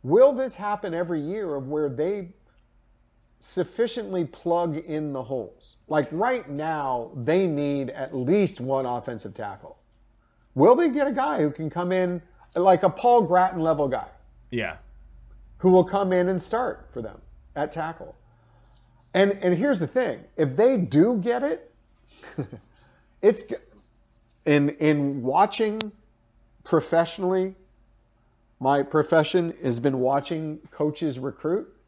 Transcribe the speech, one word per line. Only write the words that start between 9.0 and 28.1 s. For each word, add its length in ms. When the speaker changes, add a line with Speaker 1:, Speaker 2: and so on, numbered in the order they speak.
Speaker 1:
tackle. 440
Will 200
they 140
get 180
a 40
guy 300
who 100
can 180
come 220
in, 300
like 280
a 60
Paul 340
Grattan 380
level 260
guy? 200
Speaker 2:
Yeah. 260
Speaker 1:
Who 120
will 120
come 300
in 160
and 120
start 500
for 100
them 200
at 160
tackle? 440
And, 180
and 160
here's 220
the 80
thing. 360
If 180
they 220
do 400
get 260
it, 280
<laughs> 100
it's 220
g-, 120
in, 240
in 520
watching 580
professionally, 920